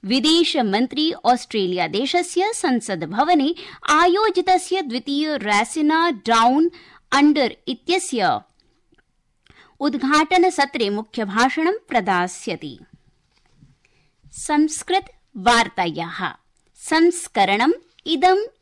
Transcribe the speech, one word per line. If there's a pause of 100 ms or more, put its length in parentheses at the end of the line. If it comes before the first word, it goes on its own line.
विदेशमन्त्री
ऑस्ट्रेलिया
देशस्य
संसद
भवने (340)
आयोजितस्य
द्वितीय
रैसिना
डाउन (400)
अंडर (120)
इत्यस्य (1400)
उद्घाटन
सत्रे
मुख्य
भाषणं (160)
प्रदास्यति। (1500)
संस्कृत (320)
वार्तायाः (460)
संस्करणम् (340)
इदम् (220)